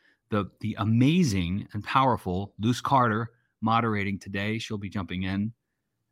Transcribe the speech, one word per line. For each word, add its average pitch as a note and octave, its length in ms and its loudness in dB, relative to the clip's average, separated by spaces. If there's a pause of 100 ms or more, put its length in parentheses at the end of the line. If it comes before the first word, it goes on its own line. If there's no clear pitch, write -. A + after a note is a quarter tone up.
(300)
the, G#2 200 0 (100)
the G#2+ 200 -4
amazing A2 920 2
and G#2 100 -6
powerful G#2 760 0
Luce A#2+ 220 0
Carter A#2 500 2 (300)
moderating A2 580 0
today. G2+ 400 -6
She'll A2 180 -8
be G2+ 120 -10
jumping F2+ 340 -6
in. G2 300 -2 (580)